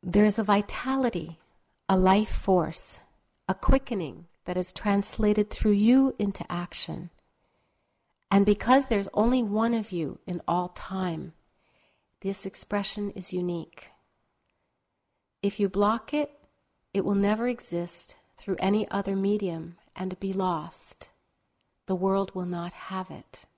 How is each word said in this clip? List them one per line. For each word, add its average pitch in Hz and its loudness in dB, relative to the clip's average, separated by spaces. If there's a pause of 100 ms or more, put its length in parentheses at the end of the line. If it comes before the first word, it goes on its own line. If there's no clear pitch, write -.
There's 202 4
a 226 0
vitality, 214 0 (500)
a 190 4
life 190 6
force, - 0 (500)
a 190 2
quickening 180 0 (180)
that 180 -2
is 180 -2
translated 208 2
through - 2 (160)
you 262 6
into 202 -4
action. 170 -8 (1200)
And 196 6
because 240 4
there's 202 0
only 247 2
one 220 0
of 220 -4
you 170 -4
in 175 -6
all 175 0
time, 185 -6 (840)
this 190 -4
expression 202 -6
is 185 -8
unique. 175 -6 (1500)
If 202 -2
you 202 2
block 208 0
it, 294 -4 (540)
it 196 0
will 202 0
never 208 2
exist 175 -6 (220)
through - -4
any 208 0
other 196 -2
medium 190 -2 (160)
and 185 -8
be 190 -4
lost. 180 -4 (800)
The 190 -2
world 190 0
will 180 -4
not 175 -6
have 185 -10
it. - -18 (120)